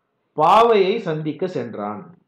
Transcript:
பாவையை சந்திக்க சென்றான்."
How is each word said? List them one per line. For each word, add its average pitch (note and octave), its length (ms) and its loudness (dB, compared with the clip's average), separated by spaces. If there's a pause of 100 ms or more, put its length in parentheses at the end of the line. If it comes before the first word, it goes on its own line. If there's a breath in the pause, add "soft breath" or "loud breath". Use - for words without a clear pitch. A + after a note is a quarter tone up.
(360)
பாவையை G3+ 600 4
சந்திக்க D#3 500 -6
சென்றான்." G#2 680 -10 (140)